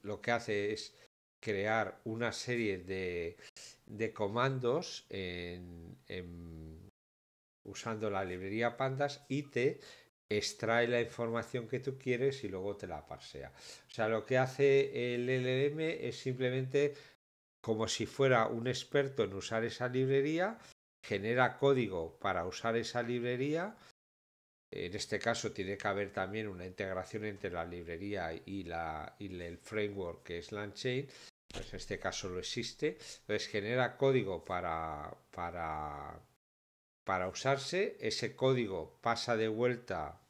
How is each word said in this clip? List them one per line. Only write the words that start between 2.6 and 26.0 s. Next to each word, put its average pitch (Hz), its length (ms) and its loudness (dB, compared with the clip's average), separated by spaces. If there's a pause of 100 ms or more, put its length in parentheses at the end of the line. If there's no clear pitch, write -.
de, 90 600 -4 (500)
de 110 260 -4
comandos 123 960 0
en, 87 880 -8 (100)
en, 85 840 -10 (760)
usando 107 440 -2
la 98 160 0
librería 98 520 0
Pandas, 135 500 0
y 139 160 -2
te 135 360 2 (500)
extrae 113 580 4
la 120 140 4
información 117 680 -2
que 127 140 -2
tú 131 160 -4
quieres 131 480 2
y - 20 -4
luego 95 300 -4
te - 100 -8
la 78 180 -6
parsea. - 460 -12 (360)
O - 40 -20
sea, 110 160 2
lo 110 180 2
que 127 120 4
hace 131 760 6
el 123 120 0
L 131 140 4
L 127 240 4
M 156 420 0
es 117 120 -4
simplemente 131 760 2 (680)
como 110 260 2
si - 180 0
fuera 127 420 6
un 117 200 -2
experto 135 560 2
en 98 100 0
usar 113 320 -2
esa 120 240 -2
librería, 139 680 2 (460)
genera 113 540 2
código 107 600 4
para 92 260 2
usar 113 320 0
esa 120 260 0
librería. 127 720 0 (1000)
En 92 220 -6
este 104 240 -2
caso 113 320 0
tiene 98 260 -4
que 104 120 -2
haber 98 240 -2